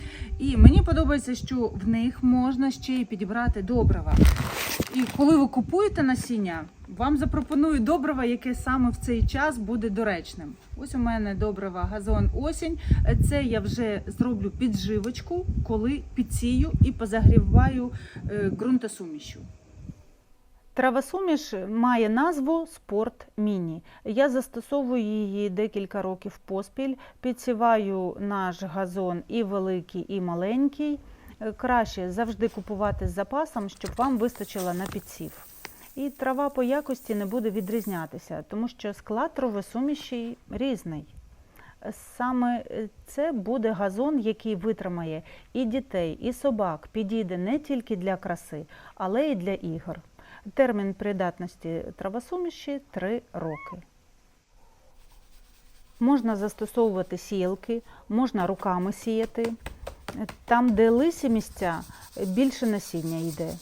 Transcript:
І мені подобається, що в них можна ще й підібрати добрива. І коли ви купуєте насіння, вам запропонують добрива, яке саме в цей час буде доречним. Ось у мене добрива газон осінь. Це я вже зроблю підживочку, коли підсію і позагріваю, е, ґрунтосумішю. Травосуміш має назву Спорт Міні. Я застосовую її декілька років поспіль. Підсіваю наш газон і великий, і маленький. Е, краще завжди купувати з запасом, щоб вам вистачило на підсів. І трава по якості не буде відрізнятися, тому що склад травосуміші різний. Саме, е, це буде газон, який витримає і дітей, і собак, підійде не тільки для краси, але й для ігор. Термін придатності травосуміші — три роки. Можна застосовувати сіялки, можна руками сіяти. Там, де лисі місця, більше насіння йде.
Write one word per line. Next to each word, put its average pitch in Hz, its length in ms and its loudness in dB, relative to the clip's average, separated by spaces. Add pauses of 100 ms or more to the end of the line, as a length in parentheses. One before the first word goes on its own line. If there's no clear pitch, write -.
(380)
І 262 180 0
мені 277 260 12
подобається, 294 520 2
що 247 320 -2
в 202 220 -4
них 226 340 0
можна 254 480 4
ще - 220 -6
й 254 120 0
підібрати 214 580 -2
добрива. - 520 4 (800)
І 254 100 2 (120)
коли 294 200 8
ви 277 100 6
купуєте 359 560 0
насіння, 208 640 0 (320)
вам 277 200 2
запропонують 294 680 2
добрива, 277 400 2
яке 240 300 -2
саме 247 360 2
в 226 60 -2
цей 233 300 2
час 277 320 0
буде 220 320 -2
доречним. 190 640 -4 (240)
Ось 269 180 -10
у 262 40 -2
мене 220 360 0
добрива 190 500 -2
газон 208 500 2
осінь. 320 440 -2 (500)
Це 285 140 4
я 226 180 2
вже 208 460 -2
зроблю 202 440 0
підживочку, 214 960 -2 (200)
коли 233 360 0 (120)
підсію 254 580 2 (120)
і 277 80 6
позагріваю, 247 1000 6 (380)
е, 202 280 0
ґрунтосумішю. 214 800 -2 (1300)
Травосуміш 269 800 0 (140)
має 226 400 4
назву 302 580 2
Спорт - 600 -6 (100)
Міні. 180 460 -2 (220)
Я 247 240 2
застосовую 247 720 -2
її 208 480 -2
декілька 202 520 -4
років 190 420 -8
поспіль. 254 500 -6 (260)
Підсіваю 220 1000 0
наш 196 420 -4
газон 180 640 -4
і 226 140 -2
великий, 190 640 -4
і 196 120 -4
маленький. 254 800 0 (420)
Е, 214 120 -6
краще 214 600 0
завжди 220 360 -2
купувати 202 600 -4
з - 20 -4
запасом, 208 580 -4
щоб - 280 -10
вам 254 220 2
вистачило 196 560 -4
на 180 120 -6
підсів. - 600 -12 (480)
І 269 160 -6
трава 262 380 -2
по 262 140 0
якості 262 520 -2
не 202 120 -2
буде 214 240 -2
відрізнятися, 185 1000 -6
тому 226 200 -4
що 208 260 -10
склад 269 400 -4
травосуміші 240 1000 -4 (140)
різний. 180 540 -6 (1120)
Саме, 247 540 0
е, 214 180 -6 (180)
це 311 260 -2
буде 220 400 0
газон, 214 480 0
який 214 340 -2
витримає 170 680 -4 (300)
і 247 120 -2
дітей, 202 580 -2
і 247 100 -2
собак, 208 600 -2
підійде 202 460 -2
не 214 200 0
тільки 247 380 -4
для 185 200 -2
краси, 165 500 -8 (280)
але 208 320 0
й 285 80 0
для 185 180 -4
ігор. 165 480 -6 (540)
Термін 208 400 2
придатності 180 880 -6 (140)
травосуміші — 285 840 -6 (100)
три 208 320 -4 (100)
роки. 170 500 -10 (2250)
Можна 233 360 4
застосовувати 202 800 -2
сіялки, 196 640 -2 (260)
можна 220 380 0
руками 185 460 0
сіяти. 226 600 -2 (920)
Там, 240 260 4
де 226 200 6
лисі 277 380 2
місця, 196 520 -2 (460)
більше 247 400 2
насіння 165 520 -2
йде. 165 320 -4 (120)